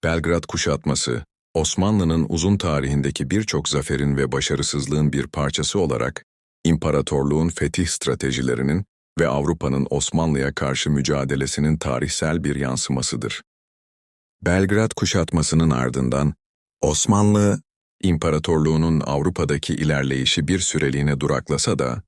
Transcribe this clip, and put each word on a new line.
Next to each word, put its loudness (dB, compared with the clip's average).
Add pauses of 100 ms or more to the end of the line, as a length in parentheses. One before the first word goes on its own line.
Belgrad 0
kuşatması, -2 (300)
Osmanlı'nın 2
uzun 2
tarihindeki 0
birçok -2
zaferin 0
ve 0
başarısızlığın 0
bir -2
parçası -2
olarak, -2 (380)
imparatorluğun 2
fetih -2
stratejilerinin -2 (340)
ve 4
Avrupa'nın 0
Osmanlı'ya 0
karşı -2
mücadelesinin 0
tarihsel -2
bir -2
yansımasıdır. -4 (1000)
Belgrad 2
kuşatmasının 2
ardından, 0 (480)
Osmanlı 2 (400)
İmparatorluğu'nun 2
Avrupa'daki -2
ilerleyişi 0
bir 2
süreliğine 0
duraklasa 0
da -2